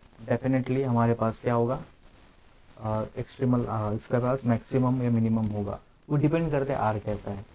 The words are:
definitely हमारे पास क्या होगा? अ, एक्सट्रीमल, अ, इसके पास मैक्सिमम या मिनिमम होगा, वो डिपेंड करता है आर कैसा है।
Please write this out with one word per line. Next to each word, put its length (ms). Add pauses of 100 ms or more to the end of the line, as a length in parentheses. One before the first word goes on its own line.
(300)
definitely 560
हमारे 280
पास 260
क्या 140
होगा? 280 (960)
अ, 280 (120)
एक्सट्रीमल, 480
अ, 280
इसके 260
पास 260
मैक्सिमम 580
या 80
मिनिमम 420
होगा, 260 (300)
वो 80
डिपेंड 340
करता 220
है 60
आर 200
कैसा 320
है। 240